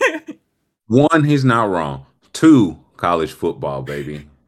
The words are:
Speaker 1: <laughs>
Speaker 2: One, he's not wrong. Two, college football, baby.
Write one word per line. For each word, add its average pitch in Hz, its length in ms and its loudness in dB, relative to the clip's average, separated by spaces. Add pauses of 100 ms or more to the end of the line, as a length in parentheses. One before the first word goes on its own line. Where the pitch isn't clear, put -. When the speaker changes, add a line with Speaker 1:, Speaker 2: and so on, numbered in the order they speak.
(220)
Speaker 1:
<laughs> - 640 -20
Speaker 2:
One, 147 380 2
he's 147 200 0
not 117 260 2
wrong. 73 360 -6 (260)
Two, 120 460 4 (180)
college 85 360 -2
football, 73 500 -8
baby. 73 460 -12 (200)